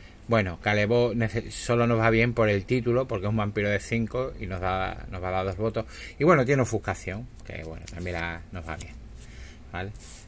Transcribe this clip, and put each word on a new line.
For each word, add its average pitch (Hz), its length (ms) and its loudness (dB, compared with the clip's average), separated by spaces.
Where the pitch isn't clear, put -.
Bueno, 98 340 2
Calebo 107 520 4
nece-, 110 380 -2
solo 120 360 2
nos 117 120 4
va 113 100 4
bien 113 240 4
por 113 160 4
el 101 160 2
título, 123 420 2
porque 101 200 -2
es - 20 2
un 110 80 2
vampiro 104 320 0
de 101 100 2
cinco 120 600 -2
y 110 80 -6
nos 90 120 -4
da, 92 520 -2
nos 90 100 -8
va 90 80 -4
a - 20 -2
dar 92 140 0
dos 95 120 -2
votos. 110 280 0
Y - 40 0
bueno, 156 220 8
tiene 135 180 4
ofuscación, 104 640 -4
que - 180 -10
bueno, 80 300 -12
también 87 220 -4
la, 85 260 -4
nos 85 160 -10
va 80 80 -6
bien, - 180 -8
¿vale? 92 200 -6